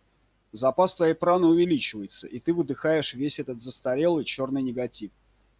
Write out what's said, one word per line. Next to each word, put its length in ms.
Запас 420
твоей 180
праны 340
увеличивается, 800
и 120
ты 140
выдыхаешь 600
весь 240
этот 240
застарелый 600
чёрный 400
негатив. 480